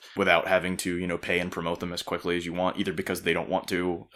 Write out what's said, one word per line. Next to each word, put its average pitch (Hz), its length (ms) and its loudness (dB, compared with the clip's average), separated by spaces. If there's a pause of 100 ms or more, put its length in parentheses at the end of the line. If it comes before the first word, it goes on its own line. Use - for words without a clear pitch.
(160)
without 90 320 6
having 92 280 4
to, 90 220 -2
you 90 80 -4
know, 87 100 -2
pay 87 220 0
and 90 140 -4
promote 85 260 -4
them 87 140 -6
as 87 100 -6
quickly 87 340 -2
as 87 80 -2
you 85 80 -6
want, 90 260 0
either 95 140 0
because 90 300 -4
they 85 100 2
don't 85 160 -2
want 92 200 -2
to, 90 480 -2